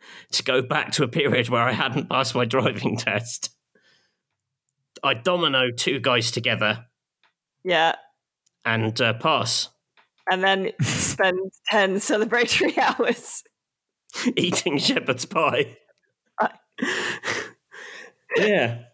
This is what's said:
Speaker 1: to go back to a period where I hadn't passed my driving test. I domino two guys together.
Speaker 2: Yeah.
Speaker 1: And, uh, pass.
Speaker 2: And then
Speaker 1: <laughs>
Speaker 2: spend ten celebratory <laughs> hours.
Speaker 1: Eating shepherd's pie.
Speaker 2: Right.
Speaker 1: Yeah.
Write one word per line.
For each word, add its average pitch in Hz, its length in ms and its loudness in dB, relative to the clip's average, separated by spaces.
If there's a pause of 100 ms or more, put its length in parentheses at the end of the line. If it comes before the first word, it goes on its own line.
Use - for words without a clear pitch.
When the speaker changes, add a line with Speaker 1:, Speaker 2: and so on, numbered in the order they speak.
(320)
Speaker 1:
to - 120 -2
go 127 200 2
back 147 300 -2
to 156 100 2
a 123 40 2
period 123 420 0
where 120 120 2
I 120 120 2
hadn't 131 360 -2
passed 127 240 0
my 123 120 0
driving 117 520 0
test. - 540 -4 (1500)
I 135 100 0
domino 139 560 0
two 123 300 -2
guys 120 320 2
together. 113 540 0 (800)
Speaker 2:
Yeah. 165 300 2 (720)
Speaker 1:
And, 113 340 0
uh, 117 140 2
pass. 120 560 0 (600)
Speaker 2:
And 185 120 0
then 190 320 2
Speaker 1:
<laughs> - 60 -6
Speaker 2:
spend 185 720 0 (160)
ten 196 300 2
celebratory 233 800 0
<laughs> 262 220 2
hours. - 440 -2 (920)
Speaker 1:
Eating 156 440 0
shepherd's - 460 0
pie. 143 520 -2 (640)
Speaker 2:
Right. - 120 0 (1800)
Speaker 1:
Yeah. 156 440 4 (140)